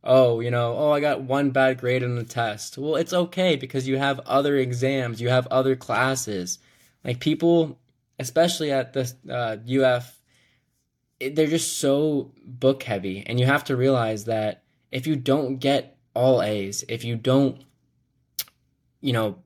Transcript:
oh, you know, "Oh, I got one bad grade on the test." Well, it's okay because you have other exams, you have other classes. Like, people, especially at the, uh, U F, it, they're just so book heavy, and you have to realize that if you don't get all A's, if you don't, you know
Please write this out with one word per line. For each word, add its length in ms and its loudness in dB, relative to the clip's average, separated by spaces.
oh, 380 6
you 100 -2
know, 260 0
"Oh, 140 2
I 100 2
got 220 0
one 280 0
bad 300 2
grade 220 0
on 140 -2
the 80 -6
test." 540 -6
Well, 180 -2
it's 160 -2
okay 440 0
because 300 -4
you 120 0
have 220 0
other 360 2
exams, 640 -2
you 80 -2
have 200 2
other 280 2
classes. 840 -2
Like, 160 -4
people, 580 2
especially 540 0
at 220 -2
the, 180 -2
uh, 260 -4
U 180 2
F, 360 0
it, 160 -4
they're 100 4
just 320 -2
so 540 0
book 380 0
heavy, 440 -6
and 120 -2
you 80 4
have 180 2
to 120 -2
realize 480 0
that 380 -4
if 160 -6
you 100 0
don't 400 0
get 400 0
all 260 4
A's, 480 -4
if 160 -6
you 120 -4
don't, 480 0
you 120 -4
know 320 -2